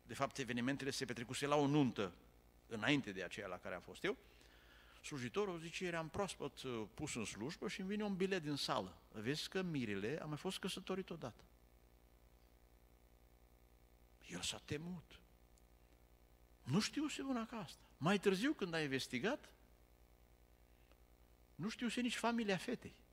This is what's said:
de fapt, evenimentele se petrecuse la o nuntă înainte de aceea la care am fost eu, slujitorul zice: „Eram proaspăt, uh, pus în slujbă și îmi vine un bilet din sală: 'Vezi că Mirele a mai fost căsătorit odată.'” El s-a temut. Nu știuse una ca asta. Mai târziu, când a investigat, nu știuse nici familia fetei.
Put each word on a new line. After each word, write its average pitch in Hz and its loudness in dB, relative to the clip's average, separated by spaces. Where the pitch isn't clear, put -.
de 117 -12
fapt, 131 0
evenimentele 131 0
se 127 -2
petrecuse 120 -4
la 143 4
o 143 6
nuntă 120 4
înainte 113 2
de 92 -4
aceea 98 -6
la 90 -4
care 92 -6
am 87 -8
fost - -12
eu, - 0
slujitorul 165 -2
zice: 170 -6
„Eram 165 -2
proaspăt, - -4
uh, 113 -2
pus - -4
în 110 0
slujbă 127 -4
și - -4
îmi 190 -4
vine 214 0
un 196 0
bilet 185 2
din 147 0
sală: 117 0
'Vezi 120 -2
că 190 0
Mirele 123 0
a - -6
mai 151 -4
fost - -4
căsătorit 190 -4
odată.'” 147 -8
El 175 -4
s-a - -2
temut. 160 -6
Nu 156 4
știuse - 0
una 254 0
ca 233 -8
asta. - -8
Mai 190 6
târziu, 208 4
când 175 -2
a 160 4
investigat, 135 0
nu 185 -2
știuse 240 0
nici 240 2
familia 226 4
fetei. - -4